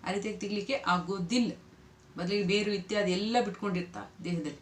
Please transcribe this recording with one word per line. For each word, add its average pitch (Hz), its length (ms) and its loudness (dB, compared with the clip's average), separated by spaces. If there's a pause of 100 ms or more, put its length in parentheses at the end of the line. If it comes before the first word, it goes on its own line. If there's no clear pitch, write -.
ಆ - 20 -2
ರೀತಿಯಾಗಿ 202 300 -2
ತೆಗಿಲಿಕ್ಕೆ 208 460 -2
ಆಗೋದಿಲ್ಲ. 180 640 2 (680)
ಬದಲಿಗೆ 196 240 0
ಬೇರು 208 300 4
ಇತ್ಯಾದಿ 190 400 2
ಎಲ್ಲ 208 320 2
ಬಿಟ್ಕೊಂಡಿರ್ತಾ 190 720 -4 (100)
ದೇಹದಲ್ಲಿ 156 380 -4